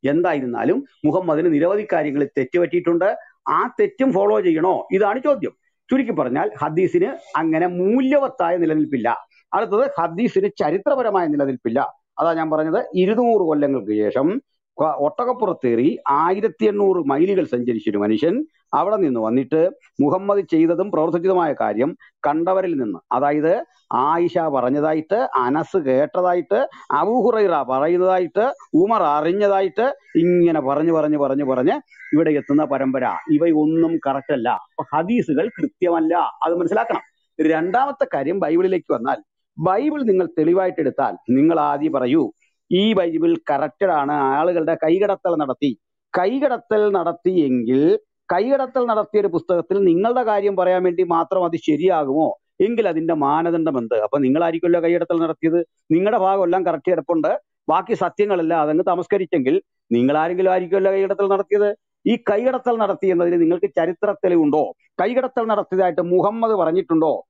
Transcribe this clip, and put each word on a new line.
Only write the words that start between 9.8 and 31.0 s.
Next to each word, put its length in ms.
ഹദീസിന് 480
ചരിത്രപരമായ 680
നിലനിൽപ്പില്ല. 680
അതാ 140
ഞാൻ 160
പറഞ്ഞത്, 360
ഇരുന്നൂറ് 460
കൊല്ലങ്ങൾക്ക് 500
ശേഷം 500
ക-, 140
ഒട്ടകപ്പുറത്തേറി 1120
ആയിരത്തി 580
എണ്ണൂറ് 400
മൈലുകൾ 400
സഞ്ചരിച്ചൊരു 520
മനുഷ്യൻ 480
അവിടെ 220
നിന്ന് 240
വന്നിട്ട് 500
മുഹമ്മദ് 380
ചെയ്തതും 400
പ്രവർത്തിച്ചതുമായ 680
കാര്യം 360
കണ്ടവരിൽ 500
നിന്ന്, 220
അതായത് 540
ആയിഷ 440
പറഞ്ഞതായിട്ട്, 1000
അനസ് 420
കേട്ടതായിട്ട്, 880
അബൂ 340
ഹുറൈറ 240
പറയുന്നതായിട്ട്, 1040
ഉമർ 300
അറിഞ്ഞതായിട്ട്, 920
ഇങ്ങനെ 460
പറഞ്ഞു, 320
പറഞ്ഞു, 240